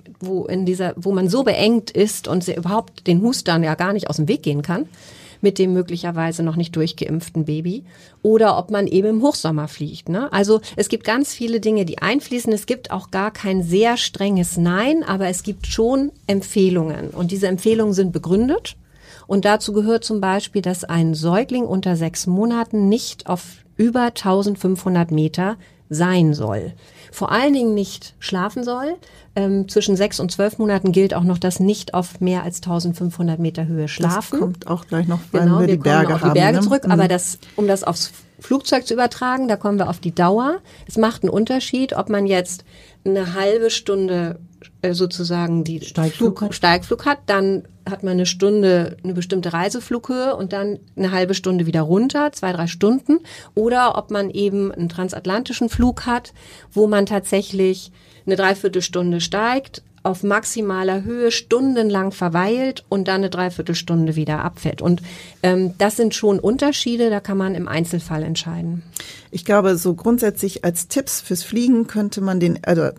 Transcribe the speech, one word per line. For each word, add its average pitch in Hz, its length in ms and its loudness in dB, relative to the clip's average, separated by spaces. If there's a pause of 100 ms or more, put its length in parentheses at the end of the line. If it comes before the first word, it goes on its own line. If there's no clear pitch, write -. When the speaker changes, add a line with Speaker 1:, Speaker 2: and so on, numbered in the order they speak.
(180)
Speaker 1:
wo 185 280 -4
in 185 180 -2
dieser, 180 320 -2
wo 180 160 -2
man 185 160 2
so 254 160 2
beengt 226 480 2
ist - 340 0
und 175 160 0
sie 180 140 -4
überhaupt 196 500 -4
den 175 140 4
Hustern 190 420 2
ja 156 140 0
gar 180 160 -2
nicht 208 180 -4
aus - 60 -4
dem 156 120 0
Weg 262 140 0
gehen 147 200 -2
kann, 185 240 -4 (560)
mit 196 160 2
dem 185 160 2
möglicherweise 170 680 -2
noch 160 140 0
nicht 170 200 -2
durchgeimpften 160 680 -2
Baby, 165 400 -4 (380)
oder 220 360 4
ob 180 120 -4
man 202 160 0
eben 190 220 2
im 220 140 2
Hochsommer 160 460 0
fliegt, - 400 -10
ne? 208 240 -2
Also 208 300 2 (140)
es - 120 -2
gibt 226 160 -2
ganz 254 300 0
viele 233 260 -2
Dinge, 214 240 2
die 160 140 -8
einfließen. 247 560 -2
Es 208 100 -4
gibt - 260 -4
auch 190 200 -8
gar 196 200 -2
kein 190 320 -2
sehr 208 360 2
strenges 196 580 0
Nein, 196 500 2
aber 190 220 -2
es 180 140 -4
gibt - 240 -8
schon 269 440 0 (160)
Empfehlungen. 180 840 0
Und 175 220 -4
diese 196 160 0
Empfehlungen 214 440 2
sind 185 200 2
begründet. 220 640 0 (500)
Und 196 180 0
dazu 214 300 2
gehört 220 300 2
zum 220 180 -2
Beispiel, 190 400 -2
dass 180 220 -4
ein 165 300 2
Säugling 208 500 0
unter 185 320 0
sechs 165 300 -4
Monaten 214 640 0
nicht - 380 -2
auf 180 160 -4 (340)
über 240 380 2
tausendfünfhundert 185 960 0
Meter 160 460 0 (320)
sein 170 460 2
soll. 107 380 -4 (400)
Vor - 180 -4
allen 262 220 2
Dingen 240 220 2
nicht - 440 -6
schlafen 202 460 -4
soll. 254 320 -4 (400)
Ähm, 196 320 0
zwischen 208 280 2
sechs 202 220 0
und 180 140 -2
zwölf 208 260 -2
Monaten 196 340 2
gilt 190 220 4
auch 175 80 0
noch 175 160 2
das 180 220 0
nicht 202 340 0
auf 180 260 -2
mehr 180 220 0
als 175 180 -8
tausendfünfhundert 170 800 -2
Meter 165 280 -2
Höhe 156 200 -2
schlafen. 170 460 -2
Speaker 2:
Das 277 80 0
kommt 180 260 -4
auch 170 200 -4
gleich 165 200 0
noch, 170 140 0 (100)
weil 175 120 2
Speaker 1:
Genau, 170 180 6
Speaker 2:
wir 180 80 6
Speaker 1:
wir 175 80 4
Speaker 2:
die - 40 0
Speaker 1:
kommen - 20 -6 (120)
Speaker 2:
Berge 160 200 4
Speaker 1:
auf 160 60 0
die 165 80 0
Speaker 2:
haben, - 60 2
Speaker 1:
Berge 185 240 6
Speaker 2:
ne? 196 40 4
Speaker 1:
zurück, 262 240 2
Speaker 2:
Mhm. 185 60 2
Speaker 1:
aber 180 160 6
das, 180 300 -2 (160)
um 208 140 0
das 196 160 0
aufs - 280 -4 (280)
Flugzeug 262 460 0
zu 233 80 -2
übertragen, 254 540 0
da 208 80 2
kommen 202 220 0
wir 185 100 0
auf 175 120 -4
die 170 140 -6
Dauer. 226 440 2 (280)
Es - 100 -8
macht 220 260 0
einen 190 80 2
Unterschied, 254 640 0
ob - 140 -2
man 202 180 0
jetzt 180 380 -2 (400)
eine 190 300 0
halbe 214 360 2
Stunde, 185 680 -2 (420)
äh, 180 120 0
sozusagen 175 720 0
die 160 180 -6
Speaker 3:
Steigflug 170 560 0
Speaker 1:
Flug-, - 100 -4
Speaker 3:
hat. - 60 -8
Speaker 1:
Steigflug 180 520 2
hat, 285 200 0
dann 196 360 0 (260)
hat 190 140 -10
man 185 120 -2
eine 180 120 2
Stunde 180 800 2
eine 185 100 -4
bestimmte 180 380 -4
Reiseflughöhe 240 800 -2
und 185 180 -6
dann 202 280 -4 (160)
eine 185 160 0
halbe 185 220 0
Stunde 180 320 0
wieder 165 160 2
runter, 262 500 2
zwei, 190 200 -4
drei 170 140 -2
Stunden. 214 520 2 (360)
Oder 240 420 2
ob 208 140 -6
man 202 200 -2
eben 196 420 0
einen 170 160 -4
transatlantischen 185 800 -4
Flug 240 360 0
hat, 240 280 -4 (400)
wo 208 160 4
man 202 180 4
tatsächlich 190 880 -2 (340)
eine 190 80 2
Dreiviertelstunde 180 880 0
steigt, 226 640 -2 (220)
auf 185 160 -2
maximaler 196 800 -2
Höhe 233 260 0
stundenlang 226 800 0
verweilt 202 760 -2
und 196 200 -2
dann 190 80 0
eine 190 140 0
Dreiviertelstunde 170 840 -2
wieder 151 280 -2
abfällt. - 360 -6
Und, 175 220 0 (400)
ähm, 185 360 2
das 208 180 2
sind 220 180 2
schon 202 240 2
Unterschiede, 240 720 0
da 208 100 0
kann 202 160 -4
man 190 180 -2
im 175 140 -6
Einzelfall 165 540 -2
entscheiden. 165 600 -6 (480)
Speaker 2:
Ich 180 140 -8
glaube, 196 320 4
so 175 180 0
grundsätzlich 214 720 0
als 175 240 -2
Tipps - 320 -4
fürs 175 220 -4
Fliegen 233 440 2
könnte 208 360 -2
man 190 180 0
den, 170 240 2
also 165 240 2 (100)